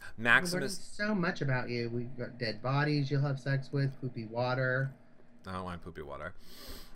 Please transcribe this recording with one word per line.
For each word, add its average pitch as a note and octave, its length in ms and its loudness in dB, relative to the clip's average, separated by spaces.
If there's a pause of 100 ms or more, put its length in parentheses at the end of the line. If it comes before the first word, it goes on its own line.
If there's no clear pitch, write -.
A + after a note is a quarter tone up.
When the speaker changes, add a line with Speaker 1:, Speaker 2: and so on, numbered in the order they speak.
(180)
Speaker 1:
We G#2+ 60 -2
learned A#2+ 180 10
Speaker 2:
Maximus F3+ 360 0 (180)
Speaker 1:
so G#3+ 180 2
much F3+ 260 2
about B2+ 300 2
you. A#2+ 220 0
We've A#2+ 240 -4
got A#2+ 220 -6
dead A2 240 -2
bodies C#3+ 480 2
you'll C#3 120 4
have C#3 180 0
sex C3+ 320 0
with, C#3 280 2
poopy A#2 260 -4
water. B2+ 680 2 (540)
Speaker 2:
I F#2 80 -6
don't F#2 100 -4
want F2 180 -6
poopy D#2+ 200 -10
water. C#2+ 320 -8 (600)